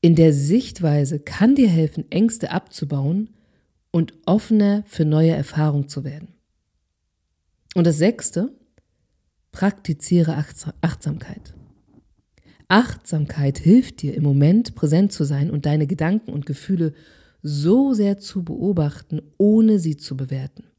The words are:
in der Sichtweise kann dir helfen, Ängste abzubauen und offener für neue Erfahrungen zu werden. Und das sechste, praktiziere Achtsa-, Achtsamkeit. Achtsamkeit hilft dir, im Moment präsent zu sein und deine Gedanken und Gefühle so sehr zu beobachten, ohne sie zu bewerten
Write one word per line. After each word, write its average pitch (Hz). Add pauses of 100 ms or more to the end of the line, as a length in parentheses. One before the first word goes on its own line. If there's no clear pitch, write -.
in 170
der 160
Sichtweise 147
kann 226
dir 262
helfen, 160
Ängste 220
abzubauen 156 (600)
und 170 (140)
offener 208
für -
neue 156
Erfahrungen 147
zu 139
werden. 143 (1500)
Und 170
das 160
sechste, 196 (960)
praktiziere 170
Achtsa-, -
Achtsamkeit. - (1120)
Achtsamkeit 151
hilft 226
dir, 143
im -
Moment 147
präsent 170
zu 156
sein 143
und 147
deine 151
Gedanken 170
und 147
Gefühle 160 (500)
so 175
sehr 202
zu 196
beobachten, 165 (160)
ohne 214
sie 160
zu -
bewerten 131 (140)